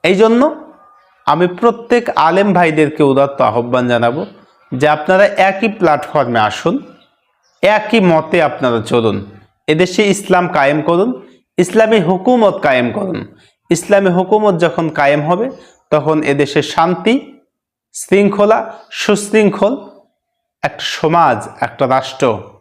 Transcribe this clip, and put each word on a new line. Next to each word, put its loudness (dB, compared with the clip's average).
এই 2
জন্য 4
আমি 2
প্রত্যেক 0
আলেম 2
ভাইদেরকে 2
উদাত্ত 2
আহ্বান 0
জানাবো 0
যে 0
আপনারা 2
একই -2
প্ল্যাটফর্মে 0
আসুন, -2
একই 2
মতে 0
আপনারা -2
চলুন, 0
এদেশে 0
ইসলাম 0
কায়েম 2
করুন, 0
ইসলামী 2
হুকুমত 0
কায়েম 0
করুন। -6
ইসলামী 2
হুকুমত 0
যখন -2
কায়েম 2
হবে, 0
তখন 0
এদেশে 0
শান্তি, 0
শৃঙ্খলা, 2
সুশৃঙ্খল 0
একটা -8
সমাজ, 2
একটা -2
রাষ্ট্র -2